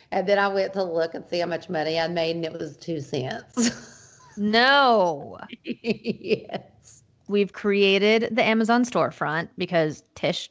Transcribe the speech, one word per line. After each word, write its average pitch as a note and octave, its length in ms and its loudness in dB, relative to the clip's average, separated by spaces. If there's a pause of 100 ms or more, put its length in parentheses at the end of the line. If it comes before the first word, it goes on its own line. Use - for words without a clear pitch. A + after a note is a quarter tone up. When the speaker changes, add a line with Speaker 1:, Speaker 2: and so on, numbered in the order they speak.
(120)
Speaker 1:
and F#3+ 160 -2
then G3+ 100 4
I G3+ 120 4
went F#3+ 240 0
to F#3+ 100 -2
look E3 300 -2
and E3+ 160 -10
see F3 100 -2
how E3+ 60 0
much E3+ 240 -6
money D#3+ 280 -2
I E3 120 0
made, E3 260 -2
and E3+ 80 -6
it D#3+ 80 -6
was E3 260 -10
two E3 220 -6
cents. D3+ 960 -4
<laughs> - 40 -20 (360)
Speaker 2:
No. G#3+ 1000 2 (260)
Speaker 1:
Yes. - 1400 -8 (240)
Speaker 2:
We've G3+ 260 0
created G3+ 840 2
the A#3 80 2
Amazon A3+ 400 2
storefront D#3+ 640 -2 (120)
because E3 440 0 (120)
Tish - 360 -4